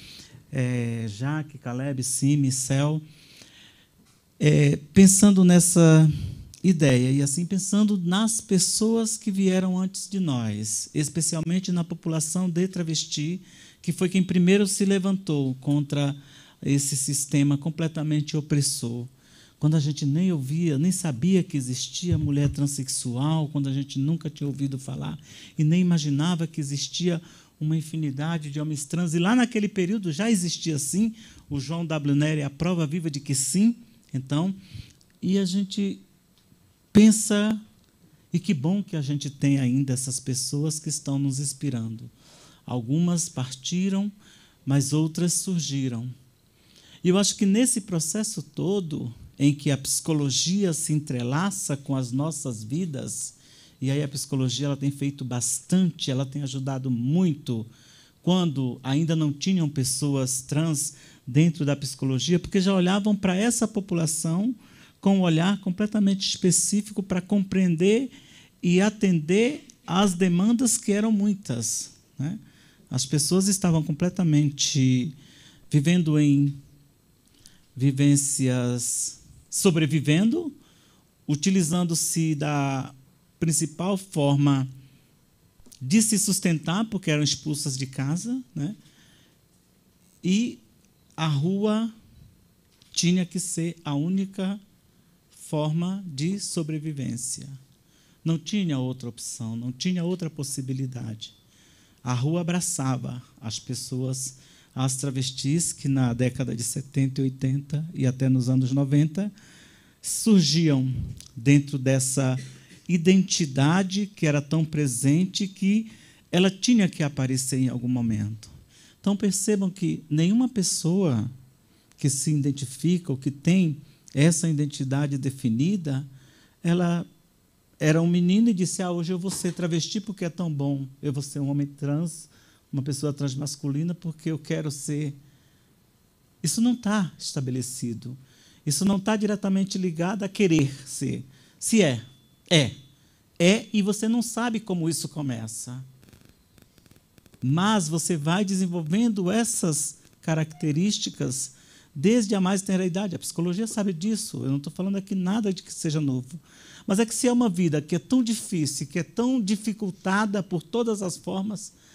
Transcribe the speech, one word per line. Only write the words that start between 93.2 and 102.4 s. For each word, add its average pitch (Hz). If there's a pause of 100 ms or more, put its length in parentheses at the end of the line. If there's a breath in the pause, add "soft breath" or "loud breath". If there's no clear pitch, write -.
que 175
ser 170
a 147
única 190 (720 soft breath)
forma 170
de 170
sobrevivência. 151 (760 soft breath)
Não 165
tinha 165
outra 127
opção, 113
não 120
tinha 180
outra 175
possibilidade. 131 (680 soft breath)
A 123
rua 143